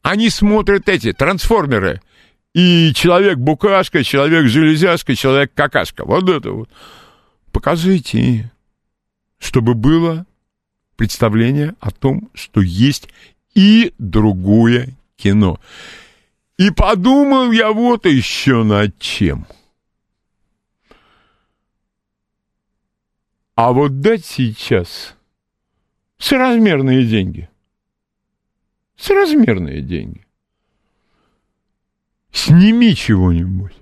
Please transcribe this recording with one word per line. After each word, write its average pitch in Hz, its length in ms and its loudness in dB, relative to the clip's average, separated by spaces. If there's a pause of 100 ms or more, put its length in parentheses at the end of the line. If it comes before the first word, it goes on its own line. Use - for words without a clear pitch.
Они 208 280 0
смотрят 202 600 0
эти 113 240 -2
"Трансформеры". 143 880 -2 (520)
И 170 400 2
Человек-букашка, 175 1080 0
Человек-железяшка, 156 1120 2
Человек-какашка. 135 880 -2
Вот 180 240 0
это 127 240 -2
вот. 110 180 -12 (840)
Покажите, 127 960 -2 (880)
чтобы 120 360 -2
было 160 500 -2 (720)
представление 117 840 -2
о - 120 -8
том, 139 420 -6
что - 280 -4
есть 98 480 -2 (440)
и 214 440 4
другое 110 1000 0 (180)
кино. 202 460 0 (960)
И 196 120 2
подумал 254 840 2
я 220 180 2
вот 233 340 0
ещё 123 600 2
над 104 340 0
чем. - 480 -4 (4000)
А 120 160 2
вот 135 300 0
дать 208 240 0
сейчас - 880 -6 (1000)
соразмерные 196 880 2
деньги. 101 440 -4 (1500)
Соразмерные 220 840 0
деньги. 73 440 -12 (2000)
Сними 208 640 4
чего-нибудь. 92 880 -2